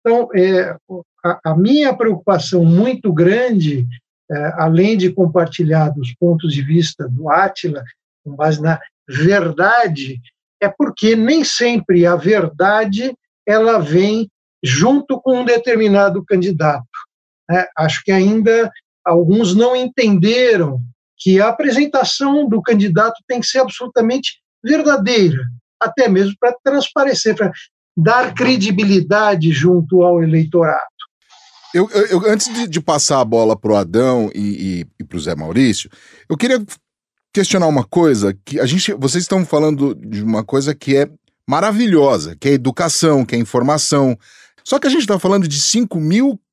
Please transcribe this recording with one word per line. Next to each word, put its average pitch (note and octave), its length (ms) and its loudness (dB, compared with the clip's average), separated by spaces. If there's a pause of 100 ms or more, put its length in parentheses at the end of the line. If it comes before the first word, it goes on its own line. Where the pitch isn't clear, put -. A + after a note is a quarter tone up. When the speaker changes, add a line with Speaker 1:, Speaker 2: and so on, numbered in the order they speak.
Speaker 1:
Então, A#3 340 0
é, F#3 420 2 (480)
a, F3 280 -2
a D3+ 40 0
minha C4+ 380 2
preocupação F#3+ 720 0
muito G3 480 2
grande, E3+ 720 0 (440)
é, D3+ 280 -6
além E3+ 380 2
de F#3 140 0
compartilhar E3 800 0
dos C3+ 260 -6
pontos E3 380 0
de C#3+ 100 -2
vista D#3 460 -2
do C#3+ 220 -6
Átila, E3 520 -2 (400)
com C#3 140 -14
base D3+ 240 -2
na D#3 180 -2 (300)
verdade, D#3+ 1120 0 (400)
é G3+ 80 0
porque A3 480 0
nem C4+ 260 2
sempre G#3+ 600 0
a F3 100 2
verdade G3+ 1000 0 (320)
ela A3 320 2
vem G3 500 0 (340)
junto B3 580 0
com B3+ 200 0
um B3 40 -4
determinado G#3+ 800 0
candidato, D#3+ 600 -2 (680)
né? F3+ 160 0 (100)
Acho D#3 280 -2
que G3 80 0
ainda A3 580 2 (340)
alguns F3+ 520 2
não A#3+ 180 4
entenderam A3 1040 0 (380)
que F#3+ 220 4
a G#3+ 80 4
apresentação C#4 1000 0
do G#3 140 0
candidato G#3+ 640 0
tem B3 140 -4
que - 60 -6
ser - 120 -2
absolutamente B3 840 -2 (240)
verdadeira, A3+ 800 0 (380)
até A3+ 280 0
mesmo G3 300 0
para A#3+ 240 0
transparecer, C#4 720 -2
para G3 160 -2 (460)
dar A#3 380 2
credibilidade G3+ 1160 0
junto E3+ 520 2
ao F3 200 4
eleitorado. D#3+ 640 0 (880)
Speaker 2:
Eu, F#3 160 2
eu, G#3 160 0
eu, G3+ 240 0
antes G#3+ 220 -2
de, A#3 160 -6
de D#3+ 120 -4
passar D3 400 0
a B2 40 2
bola A2 320 2
pro G#2+ 180 -2
Adão A2 580 0
e, F#2+ 500 -6
e, - 40 -12 (140)
e D#2+ 40 -12
pro F2 140 -10
Zé E2 160 -6
Maurício, F#2 560 -2 (380)
eu D#3+ 80 -4
queria B3 260 -2 (720)
questionar F#3+ 340 0
uma C#3+ 180 0
coisa A2 600 0
que - 160 -6
a B2+ 60 0
gente, F#3 260 -2
vocês C3+ 320 -4
estão F#3+ 200 0
falando D3 500 0
de G#2+ 280 -10
uma A2 220 -2
coisa C#3 300 -2
que C#3 220 -2
é C#3+ 140 0 (380)
maravilhosa, D3+ 880 2
que - 120 -4
é C#3 40 4
educação, C#3 720 0
que A2 100 -8
é A#2+ 40 0
informação. C3 800 0 (460)
Só - 160 -2
que C#4 80 -2
a C4+ 40 2
gente C#4 160 0
tá G3 120 0
falando F#3+ 300 0
de C#3+ 120 -4
cinco G#3+ 380 -2
mil G3+ 420 0 (120)